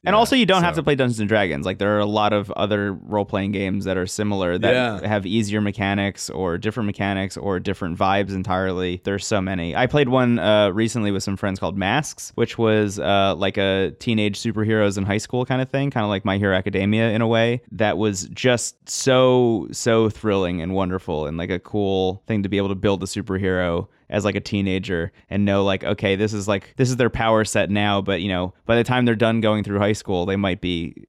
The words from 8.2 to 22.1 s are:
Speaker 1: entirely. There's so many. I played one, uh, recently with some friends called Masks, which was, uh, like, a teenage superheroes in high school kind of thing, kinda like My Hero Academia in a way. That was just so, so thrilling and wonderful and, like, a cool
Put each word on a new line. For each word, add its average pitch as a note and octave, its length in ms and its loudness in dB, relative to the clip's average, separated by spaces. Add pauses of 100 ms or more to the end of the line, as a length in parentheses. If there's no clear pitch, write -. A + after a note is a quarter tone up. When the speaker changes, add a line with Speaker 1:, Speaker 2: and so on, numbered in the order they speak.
Speaker 1:
entirely. F#2 720 -2
There's G2 220 -4
so G#2 140 0
many. F2 340 -4
I A#2 120 2
played C#3+ 240 2
one, B2 280 4
uh, G#2 320 4
recently A2 400 0
with F#2+ 140 -2
some G2 120 -4
friends F#2+ 220 -4
called F#2+ 200 -4
Masks, G#2+ 580 -2
which A#2 200 -2
was, G#2+ 440 2
uh, G2 360 2
like, F#2+ 220 -2
a F#2+ 400 0
teenage G#2+ 400 -2
superheroes G#2+ 600 0
in G2 60 -2
high G2+ 140 0
school B2+ 280 -4
kind C3 160 -2
of C3 80 -6
thing, C#3 200 -2
kinda A#2 160 -2
like G2+ 180 -2
My G2 140 0
Hero G2 160 2
Academia G2+ 560 0
in A2 120 0
a A#2 40 2
way. A#2 360 2 (100)
That G#2 260 0
was G2 300 -2
just - 600 -2
so, B2+ 840 4
so A2+ 380 2
thrilling F#2+ 500 0
and F2 140 -4
wonderful F2+ 520 -2
and, D#2 100 -6
like, F2 140 -4
a F2+ 80 -2
cool F#2+ 720 -2